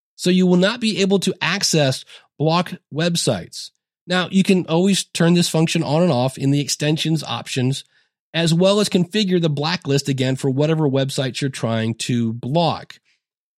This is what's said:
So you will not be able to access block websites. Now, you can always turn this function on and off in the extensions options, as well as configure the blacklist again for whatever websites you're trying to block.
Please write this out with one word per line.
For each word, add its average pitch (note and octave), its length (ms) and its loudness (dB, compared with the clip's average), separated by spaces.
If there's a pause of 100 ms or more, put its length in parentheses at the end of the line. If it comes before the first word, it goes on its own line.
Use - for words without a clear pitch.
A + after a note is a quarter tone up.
(140)
So - 160 -2
you F#3 160 4
will F3+ 100 4
not G#3 240 2
be G#3+ 180 -2
able G3 200 2
to F3+ 220 -2
access D#3 640 0 (340)
block E3 360 0 (200)
websites. D#3 760 -2 (380)
Now, F3+ 220 -2
you F#3+ 140 4
can F#3 220 2
always F3 360 2
turn E3+ 320 2
this F3 140 2
function D#3+ 340 0
on D3+ 180 0
and F3 120 2
off B2 260 0
in C#3 140 0
the C#3+ 80 2
extensions D3+ 640 -2
options, B2+ 580 -4 (500)
as E3 220 0
well F#3+ 240 4
as G3+ 100 2
configure F3+ 540 0
the D#3+ 80 2
blacklist D3 580 -2
again C3 280 0
for C#3+ 120 -2
whatever D3+ 400 0
websites C3+ 520 -2
you're C#3+ 100 -2
trying A2+ 440 -2
to A#2 380 -2
block. B2 680 -4 (580)